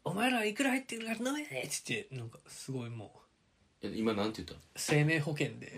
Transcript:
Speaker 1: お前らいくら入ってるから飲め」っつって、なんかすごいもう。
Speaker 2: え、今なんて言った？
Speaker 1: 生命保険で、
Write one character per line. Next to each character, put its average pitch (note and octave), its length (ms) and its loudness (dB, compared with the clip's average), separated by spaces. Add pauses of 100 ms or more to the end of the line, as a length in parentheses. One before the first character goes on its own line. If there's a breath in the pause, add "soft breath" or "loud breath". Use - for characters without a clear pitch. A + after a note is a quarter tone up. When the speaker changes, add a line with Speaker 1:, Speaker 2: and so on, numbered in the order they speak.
Speaker 1:
お F3+ 100 0
前 A#3 160 4
ら A#3 140 2
い G#3 100 0
く C#4 80 2
ら C4+ 80 4
入 C4+ 100 4
っ - 40 -6
て A#3 120 -8
る A3+ 100 -6
か A3+ 80 -2
ら A#3+ 160 0
飲 C#4+ 40 0
め」 D4+ 80 -2 (200)
っ D3 60 -6
つ - 120 -4
っ - 20 -10
て、 - 300 -4
な B2 100 -6
ん A#2 80 -8
か - 160 -16
す - 240 -10
ご B2 160 -4
い A#2 40 -8
も G#2+ 220 -10 (720)
う。 G#2 60 -4
Speaker 2:
え、 - 20 -4
今 A2 240 4
な G2+ 100 4
ん A2 80 2
て - 120 -6
言 - 100 -10
っ - 60 -16
た？ - 40 -20 (120)
Speaker 1:
生 D3 280 6
命 D#3+ 140 6
保 D3 140 0
険 A#2 260 -2
で、 - 200 -12